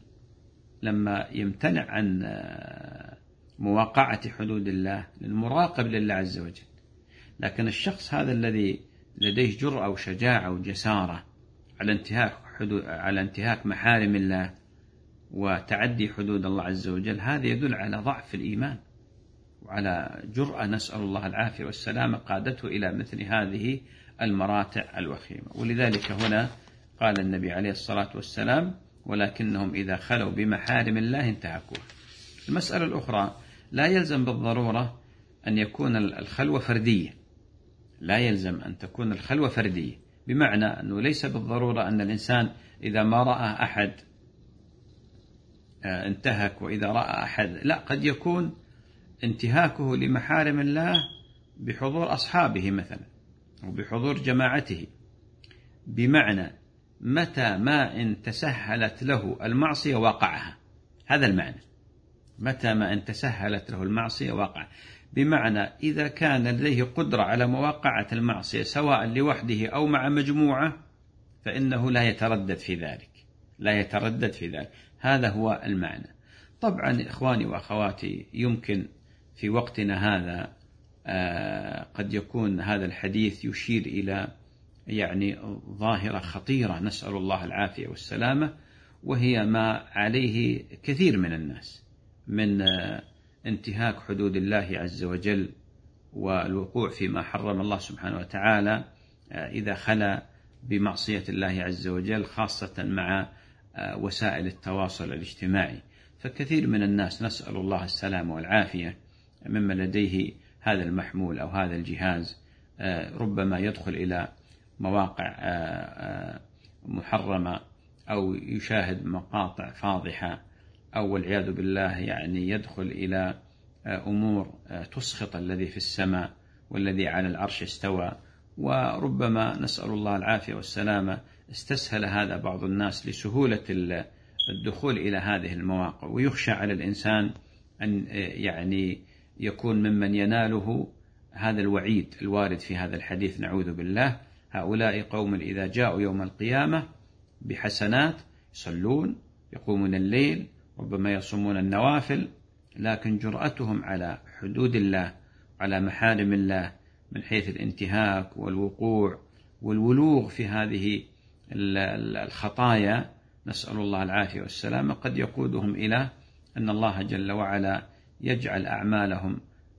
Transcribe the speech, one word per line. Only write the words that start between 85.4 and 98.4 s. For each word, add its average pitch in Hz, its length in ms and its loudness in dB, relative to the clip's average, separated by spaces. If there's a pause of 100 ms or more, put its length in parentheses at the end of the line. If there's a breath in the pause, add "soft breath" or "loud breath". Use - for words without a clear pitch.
ظاهرة 104 480 -2
خطيرة، 92 640 -2
نسأل 98 360 -4
الله 95 280 -2
العافية 95 440 -4
والسلامة، 135 640 0 (500 loud breath)
وهي 123 420 4
ما 110 460 2
عليه 117 720 2 (180)
كثير 139 360 4
من 85 140 2
الناس 76 520 -8 (420)
من، 104 360 2
آه، 95 400 0 (440 soft breath)
انتهاك 107 540 -2
حدود 98 360 0
الله 98 360 2
عز 90 320 -4
وجل 92 440 0 (640)
والوقوع 95 800 0
فيما 98 320 -2
حرم 101 380 -2
الله 101 180 0
سبحانه 98 400 -6
وتعالى، 104 640 2 (480 soft breath)